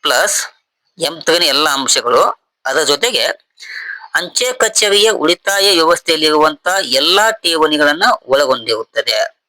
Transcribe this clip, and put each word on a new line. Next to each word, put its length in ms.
ಪ್ಲಸ್ 460
ಎಂ 220
ತ್ರೀ 180
ನ 40
ಎಲ್ಲ 260
ಅಂಶಗಳು, 840
ಅದರ 160
ಜೊತೆಗೆ 440
ಅಂಚೆ 380
ಕಚೇರಿಯ 580
ಉಳಿತಾಯ 600
ವ್ಯವಸ್ಥೆಯಲ್ಲಿರುವಂತ 1000
ಎಲ್ಲಾ 480
ಠೇವಣಿಗಳನ್ನ 760
ಒಳಗೊಂಡಿರುತ್ತದೆ. 1080